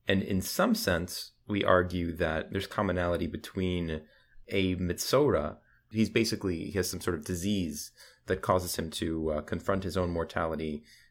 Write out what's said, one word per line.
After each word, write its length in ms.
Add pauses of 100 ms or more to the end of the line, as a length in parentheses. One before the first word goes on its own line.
And 140
in 200
some 340
sense, 560 (160)
we 160
argue 540
that 340
there's 160
commonality 600
between 760 (480)
a 260
Metzora. 800 (340)
He's 180
basically, 560
he 80
has 160
some 120
sort 140
of 100
disease 640 (340)
that 160
causes 360
him 140
to, 400
uh, 100
confront 420
his 120
own 140
mortality. 720 (280)